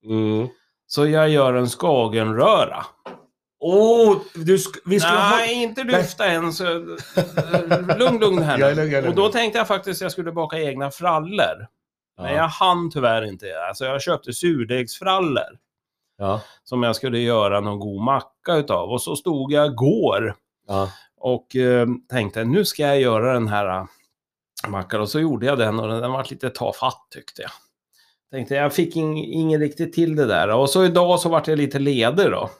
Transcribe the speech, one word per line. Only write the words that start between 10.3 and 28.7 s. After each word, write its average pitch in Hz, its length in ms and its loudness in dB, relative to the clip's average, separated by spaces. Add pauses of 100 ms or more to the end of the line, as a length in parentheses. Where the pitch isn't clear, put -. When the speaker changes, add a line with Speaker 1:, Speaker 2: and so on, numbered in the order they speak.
Speaker 2:
baka 160 300 -4
egna 139 280 -4
frallor. 160 760 -2 (500)
Speaker 1:
Ja. 92 60 -14
Speaker 2:
Men 139 120 -4
jag 160 140 0
hann 170 420 0
tyvärr 113 340 0
inte. 101 220 -12 (220)
Alltså, 104 160 -8
jag 135 180 -4
köpte 156 300 -4
surdegsfrallor. 143 1300 -2 (600)
Speaker 1:
Ja. 101 220 -2 (240)
Speaker 2:
Som 123 180 -4
jag 113 140 0
skulle 120 220 -4
göra 107 420 2
någon 104 200 -6
god 101 220 -6
macka 135 540 -2
utav. 98 340 -2
Och 123 120 -4
så 160 140 -6
stod 143 360 -4
jag 147 140 4
igår 120 680 0 (340)
Speaker 1:
Ja. 98 220 -2 (260)
Speaker 2:
och, - 400 -4
eh, 123 300 4 (240)
tänkte, 113 340 -4
nu 165 200 2
ska - 180 -4
jag 143 180 2
göra 123 320 2
den 117 160 0
här, 104 180 -2 (120)
eh, 95 60 -8 (840)
mackan. 101 320 -4
Och 104 80 -4
så 151 120 -2
gjorde 127 260 -2
jag 139 120 0
den 110 220 0
och 110 80 -6
den, 113 140 -4
den 123 100 -4
var 131 180 -6
lite 131 200 -8
tafatt, - 600 -6
tyckte - 320 -18
jag. - 80 -14 (800)
Tänkte, 131 240 -6
jag 143 200 0